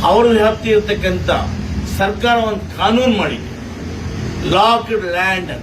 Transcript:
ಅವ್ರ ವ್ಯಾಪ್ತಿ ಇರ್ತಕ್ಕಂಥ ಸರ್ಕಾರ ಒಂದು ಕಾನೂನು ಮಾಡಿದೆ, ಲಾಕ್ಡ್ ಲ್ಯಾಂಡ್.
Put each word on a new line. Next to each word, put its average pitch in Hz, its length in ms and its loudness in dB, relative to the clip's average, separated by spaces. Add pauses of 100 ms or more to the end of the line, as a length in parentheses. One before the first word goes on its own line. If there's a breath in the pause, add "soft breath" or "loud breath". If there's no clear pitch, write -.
(100)
ಅವ್ರ 220 140 6 (140)
ವ್ಯಾಪ್ತಿ 214 360 0
ಇರ್ತಕ್ಕಂಥ 185 560 0 (680)
ಸರ್ಕಾರ 202 380 2 (140)
ಒಂದು 190 140 -4 (140)
ಕಾನೂನು 226 420 2
ಮಾಡಿದೆ, 143 280 -4 (1080)
ಲಾಕ್ಡ್ 220 500 2 (100)
ಲ್ಯಾಂಡ್. 180 360 -2 (100)